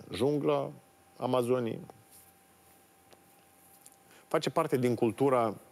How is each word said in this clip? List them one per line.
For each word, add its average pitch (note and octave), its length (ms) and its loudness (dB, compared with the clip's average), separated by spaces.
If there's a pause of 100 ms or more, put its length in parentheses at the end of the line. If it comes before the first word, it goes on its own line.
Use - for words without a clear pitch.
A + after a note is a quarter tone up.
(120)
jungla C#3+ 580 0 (460)
Amazoniei. B2+ 640 0 (2500)
Face D#3+ 240 -2
parte D3+ 260 0
din B2 180 2
cultura A#2 600 2 (180)